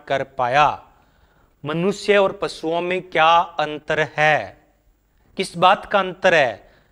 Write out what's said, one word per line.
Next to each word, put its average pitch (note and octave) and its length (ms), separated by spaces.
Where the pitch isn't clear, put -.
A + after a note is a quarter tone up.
कर C3+ 160
पाया। C3 600
मनुष्य F3+ 520
और F#3+ 140
पशुओं E3 500
में F3+ 200
क्या E3+ 360
अंतर D3+ 800
है, D3 400
किस F#3 200
बात F#3+ 280
का G3+ 140
अंतर F#3 340
है? B2+ 380